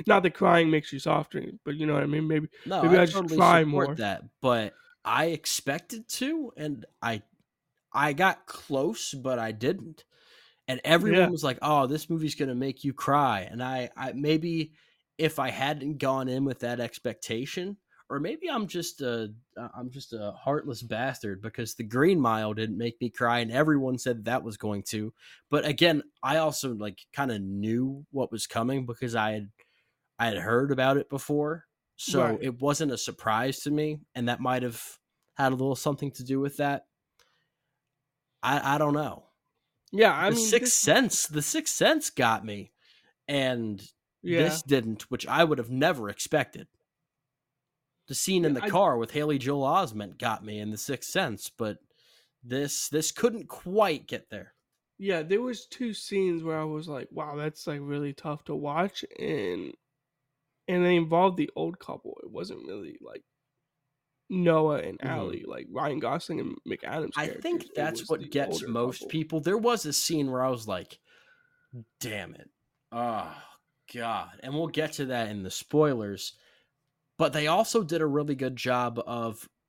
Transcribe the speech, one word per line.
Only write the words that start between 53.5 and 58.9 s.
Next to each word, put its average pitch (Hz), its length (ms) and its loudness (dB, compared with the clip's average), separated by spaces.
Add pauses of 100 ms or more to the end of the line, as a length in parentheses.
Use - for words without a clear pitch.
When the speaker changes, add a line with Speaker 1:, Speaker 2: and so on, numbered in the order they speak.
Speaker 2:
get - 220 -10
there. 98 240 -14 (440)
Speaker 1:
Yeah, 190 240 -2
there 190 180 2
was 247 260 -6
two 233 280 -6
scenes 185 500 0
where 160 140 -2
I 156 60 -4
was 156 240 -6
like, 139 220 -8
"Wow, 147 260 -8
that's, 151 300 -6
like, 147 160 -4
really 143 300 -4
tough 147 320 -8
to 147 100 -6
watch," 151 500 -2 (140)